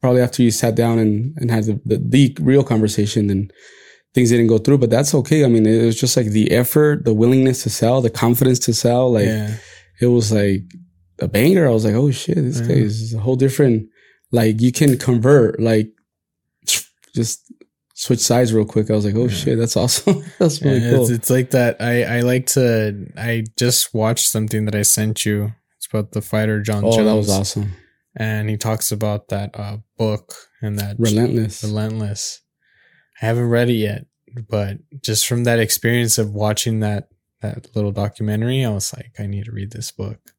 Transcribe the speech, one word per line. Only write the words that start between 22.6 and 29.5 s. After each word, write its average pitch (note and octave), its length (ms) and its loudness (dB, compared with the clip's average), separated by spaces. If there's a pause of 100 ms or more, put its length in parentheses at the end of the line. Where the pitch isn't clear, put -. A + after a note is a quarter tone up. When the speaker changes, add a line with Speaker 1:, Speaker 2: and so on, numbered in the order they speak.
Speaker 2:
I A2+ 280 -4 (140)
just - 360 0
watched A2 340 0
something G#2+ 380 -2
that G#2 80 -4
I G#2 80 -2
sent G#2+ 440 -2
you. G#2 260 -2 (240)
It's - 100 -16
about G#2+ 260 -6
the G#2+ 100 -4
fighter, G#2+ 400 -2
John G#2 220 -2
Speaker 1:
Oh, A2+ 80 4
Speaker 2:
Jones. A2 140 4
Speaker 1:
that G#2+ 80 4
was G#2 160 0
awesome. G2+ 420 -2 (440)
Speaker 2:
And A2 320 -4
he G#2+ 80 -4
talks A2 360 -4
about G#2 360 -4
that, G2+ 300 -6